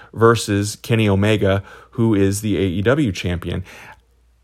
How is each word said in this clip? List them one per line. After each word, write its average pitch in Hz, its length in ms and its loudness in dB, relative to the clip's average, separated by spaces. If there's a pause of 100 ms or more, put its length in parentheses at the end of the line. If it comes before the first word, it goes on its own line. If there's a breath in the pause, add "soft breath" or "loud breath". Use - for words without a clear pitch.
(140 loud breath)
versus 107 600 2
Kenny 113 320 0
Omega, 98 540 2 (280 loud breath)
who 113 240 0
is 98 260 0
the 104 160 -2
A 80 60 0
E 98 200 -2
W 123 300 0
champion. 87 520 -6 (800 loud breath)